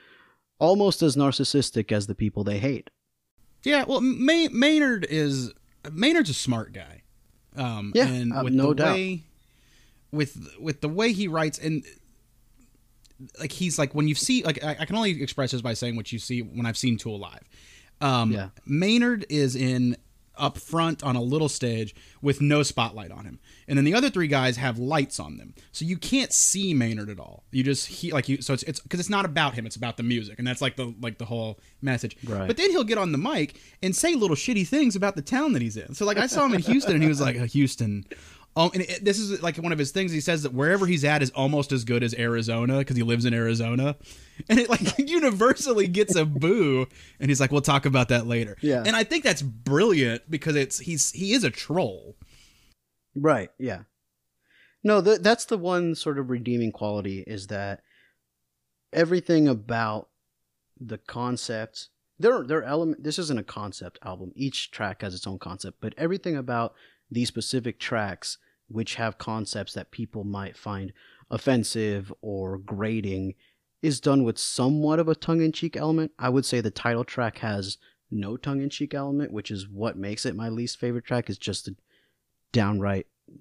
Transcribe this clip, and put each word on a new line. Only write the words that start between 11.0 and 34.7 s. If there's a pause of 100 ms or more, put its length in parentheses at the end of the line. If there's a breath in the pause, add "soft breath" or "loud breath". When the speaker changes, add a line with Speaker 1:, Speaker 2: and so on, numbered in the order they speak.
Speaker 2:
he
writes,
and, (1600)
like,
he's
like,
when
you
see,
like,
I,
I
can
only
express
this
by
saying
what
you
see
when
I've
seen
Tool
live. (580 soft breath)
Um,
Speaker 1:
Yeah. (160)
Speaker 2:
Maynard
is
in (420)
up
front
on
a
little
stage (280 soft breath)
with
no
spotlight
on
him. (280 soft breath)
And
then
the
other
three
guys
have
lights
on
them. (180 soft breath)
So
you
can't
see
Maynard
at
all.
You
just,
he,
like,
you,
so
it's,
it's,
'cause
it's
not
about
him,
it's
about
the
music.
And
that's,
like,
the,
like,
the
whole (220 soft breath)
message.
Speaker 1:
Right.
Speaker 2:
But
then
he'll
get
on
the
mic (240 loud breath)
and
say
little
shitty
things